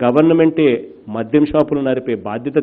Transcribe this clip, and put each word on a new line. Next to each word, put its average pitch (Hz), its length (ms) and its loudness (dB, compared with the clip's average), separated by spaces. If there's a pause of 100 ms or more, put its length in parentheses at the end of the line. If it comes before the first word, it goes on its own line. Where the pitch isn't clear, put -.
గవర్నమెంటే 160 640 2 (480)
మద్యం 117 300 0
షాపులు 147 340 0
నడిపే 131 360 -2
బాధ్యత 117 460 -6